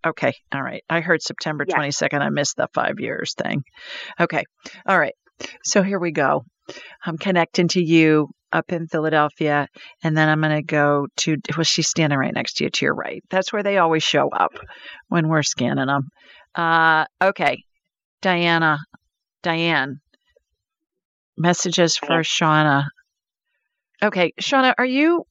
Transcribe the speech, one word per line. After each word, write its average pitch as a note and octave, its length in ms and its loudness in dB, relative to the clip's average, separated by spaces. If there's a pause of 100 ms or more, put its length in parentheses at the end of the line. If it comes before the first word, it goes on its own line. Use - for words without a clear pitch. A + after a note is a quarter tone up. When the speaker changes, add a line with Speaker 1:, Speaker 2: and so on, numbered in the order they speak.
Speaker 1:
Okay. C#3+ 280 -2 (200)
All C#3 80 -6
right. - 280 -10
I E3 100 0
heard E3 220 0
September D3+ 460 -6
Speaker 2:
Yeah. F3 80 -4
Speaker 1:
twenty-second. C#3+ 460 -2
I C#3+ 80 0
missed C#3+ 280 -2
the D3+ 160 -2
five - 260 -2
years - 420 -8
thing. - 220 -4 (560)
Okay. E3 240 0 (420)
All F#3+ 140 2
right. D3 140 0 (500)
So - 180 2
here G3 180 -2
we F3 120 -2
go. D3 320 0 (640)
I'm D#3+ 120 -6
connecting F3 520 0
to F#3 140 0
you D#3 460 4 (220)
up D#3+ 200 -2
in E3 160 -4
Philadelphia, D3+ 800 0 (360)
and D#3 140 2
then D#3 120 4
I'm D#3 120 2
gonna D3+ 200 0
go D3 460 0 (100)
to, D#3 200 0 (180)
well, E3 80 -2
she's D#3 240 0
standing D3 320 0
right C3 140 -2
next - 240 -6
to D3+ 80 -2
you D3 40 -2
to - 160 -4
your D3 100 0
right. - 340 -10
That's F#3 240 -2
where G#3 100 -2
they G3+ 140 0
always E3 260 4
show C#3+ 260 2
up - 220 0 (560)
when E3 220 0
we're D#3 140 2
scanning C3+ 460 -2
'em. C#3 200 -2 (460)
Uh, D#3+ 500 4 (160)
okay. F#3 420 0 (580)
Diana, E3+ 560 2 (640)
Diane, E3 580 -2 (1400)
messages E3+ 600 2
for - 100 -8
Speaker 2:
Diane. E3 160 2
Speaker 1:
Shauna. D3+ 640 2 (1160)
Okay, F#3 380 0
Shauna, C4 380 2
are B3 80 0
you D4+ 460 2